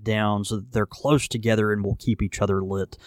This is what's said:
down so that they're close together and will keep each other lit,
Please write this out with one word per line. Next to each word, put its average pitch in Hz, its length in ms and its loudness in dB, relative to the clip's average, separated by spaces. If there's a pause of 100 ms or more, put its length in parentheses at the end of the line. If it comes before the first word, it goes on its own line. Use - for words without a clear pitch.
down 107 400 2
so 107 140 -4
that 120 120 -10
they're 107 160 0
close 143 400 0
together 110 460 2
and 104 120 0
will 101 120 -2
keep - 260 -2
each - 180 -4
other 98 220 2
lit, 95 340 -6 (100)